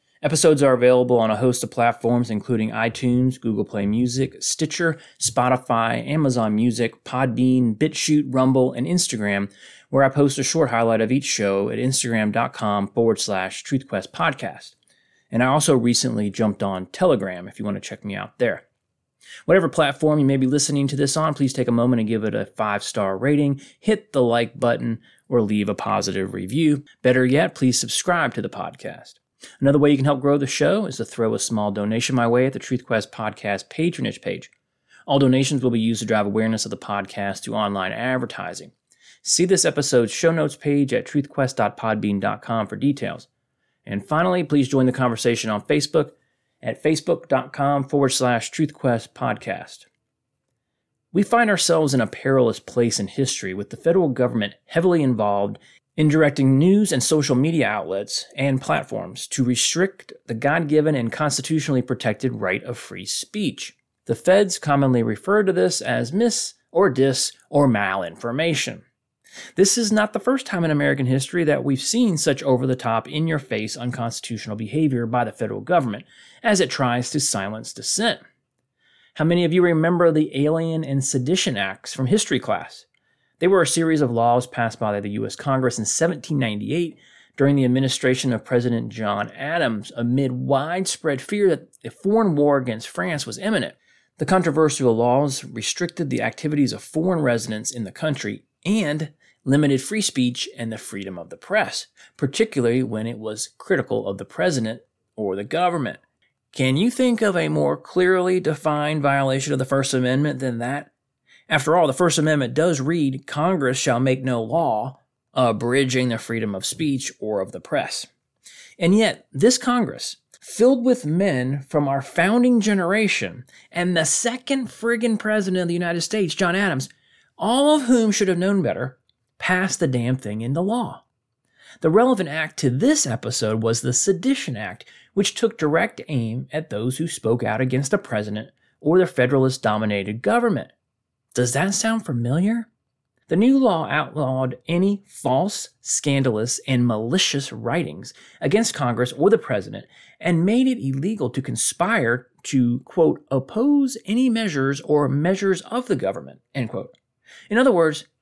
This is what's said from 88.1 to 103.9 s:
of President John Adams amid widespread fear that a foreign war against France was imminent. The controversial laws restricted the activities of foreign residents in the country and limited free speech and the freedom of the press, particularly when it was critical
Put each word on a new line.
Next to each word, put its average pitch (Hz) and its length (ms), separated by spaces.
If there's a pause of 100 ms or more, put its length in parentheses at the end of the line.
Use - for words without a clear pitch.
of 110 100
President 120 460
John 104 400
Adams 139 640
amid 127 360
widespread 139 920
fear 208 280
that 151 200 (160)
a 110 60
foreign 202 440
war 147 220
against 120 300
France 175 400
was - 100
imminent. 190 380 (420)
The 147 80
controversial 151 680
laws 127 540
restricted 131 640
the 120 140
activities 143 500
of - 80
foreign 165 400
residents 113 480
in 120 140
the 95 80
country 131 500 (240)
and 156 480 (300)
limited 139 400
free 214 180
speech 123 560
and 113 140
the 107 80
freedom 95 400
of 82 100
the - 80
press, - 480 (320)
particularly 131 640
when 110 240
it 113 140
was 107 300 (100)
critical 120 480